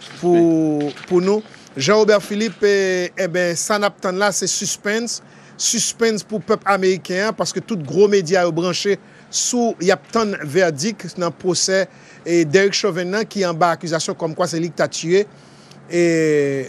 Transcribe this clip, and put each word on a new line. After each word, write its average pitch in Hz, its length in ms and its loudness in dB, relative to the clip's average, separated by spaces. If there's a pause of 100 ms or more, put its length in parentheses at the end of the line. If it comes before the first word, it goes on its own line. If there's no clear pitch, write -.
(200)
pour, 160 720 2 (160)
pour 180 120 2
nous. 202 220 0 (340)
Jean-Robert 202 460 4
Philippe, 208 400 -4
eh, 190 560 2
eh 185 100 0
ben, 175 280 -2
ça 208 220 -2
n'attend 202 340 -2
là, 196 200 0
c'est - 140 -4
suspense. - 760 -4 (360)
Suspense 226 640 0
pour 214 160 -6
le 165 60 -10
peuple 220 200 -2
américain, 190 720 0
parce 175 160 -4
que - 80 -6
tout 220 160 -6
gros 165 320 2
média 180 400 2
est - 20 -2
branché 175 480 -2 (300)
sous, 233 540 -2
y 180 80 2
a 185 60 4
tant - 280 -2
de 196 180 -4
verdict 165 760 -2
dans 175 80 0
le 170 60 -2
procès 185 560 0 (360)
et 170 220 2
Derek 190 260 4
Chauvin 180 320 -2
là, 202 220 -4
qui 202 180 -4
en 175 80 0
bas 165 200 2
accusation 160 420 -4
comme 156 200 -6
quoi 175 120 -2
c'est 160 120 -4
lui 165 120 -2
qui - 100 -4
a - 80 0
tué 185 380 0 (680)
et 151 760 2